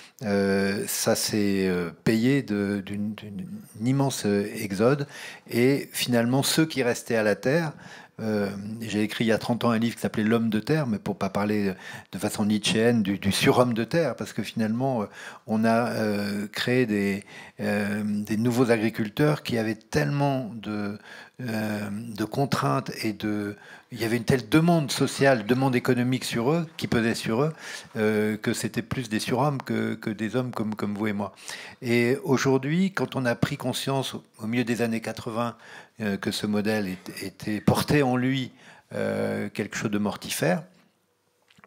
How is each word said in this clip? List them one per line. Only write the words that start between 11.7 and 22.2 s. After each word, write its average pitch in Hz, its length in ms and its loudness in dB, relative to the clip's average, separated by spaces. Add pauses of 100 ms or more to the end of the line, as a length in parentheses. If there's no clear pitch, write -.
de 95 60 -8
façon 104 280 -2
nietzschéenne 110 560 4
du, 95 160 0
du 101 120 0
surhomme 123 440 4
de 117 100 0
terre, 151 320 0
parce - 160 -8
que 113 100 -6
finalement, 117 600 -2
euh, 98 40 -4 (400)
on 110 200 2
a, 113 240 4
euh, 104 600 -2
créé 123 360 2
des, 101 380 0 (360)
euh, 104 420 -2
des 104 360 -2
nouveaux 120 320 4
agriculteurs 113 720 2
qui - 160 -2
avaient 110 160 0
tellement 143 800 -2
de, 104 440 -6 (440)
euh, 107 480 -4
de 110 340 -6